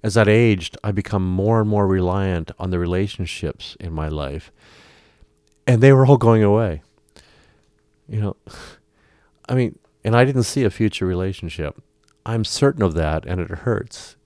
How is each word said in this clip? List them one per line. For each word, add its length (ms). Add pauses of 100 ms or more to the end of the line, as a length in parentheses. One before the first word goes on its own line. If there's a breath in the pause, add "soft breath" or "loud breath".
As 140
I'd 120
aged, 560
I 80
become 340
more 340
and 80
more 180
reliant 720
on 120
the 80
relationships 1000
in 120
my 160
life. 440 (1120 soft breath)
And 160
they 100
were 140
all 120
going 240
away. 400 (1300 soft breath)
You 120
know, 160 (1120 loud breath)
I 60
mean, 240 (260)
and 100
I 100
didn't 200
see 200
a 60
future 360
relationship. 760 (460)
I'm 180
certain 380
of 120
that, 320
and 140
it 100
hurts. 760